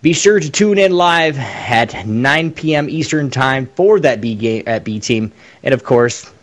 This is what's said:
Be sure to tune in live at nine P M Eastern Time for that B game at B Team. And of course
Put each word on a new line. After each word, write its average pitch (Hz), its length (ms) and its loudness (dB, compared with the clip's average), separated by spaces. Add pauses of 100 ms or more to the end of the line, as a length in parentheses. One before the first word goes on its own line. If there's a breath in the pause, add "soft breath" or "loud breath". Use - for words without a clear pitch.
Be 160 120 4
sure 202 260 2
to 156 100 -6
tune 202 280 2
in 190 160 4
live 170 440 2
at 113 720 -4
nine 139 440 0
P 156 220 -4
M 147 160 -2
Eastern 151 400 -2
Time 131 460 0
for 202 240 4
that 127 220 0
B 117 140 -4
game 110 320 -2
at 113 160 -2
B 107 160 -6
Team. 110 320 -2 (320 loud breath)
And 131 100 2
of 123 100 -2
course 120 480 0 (120)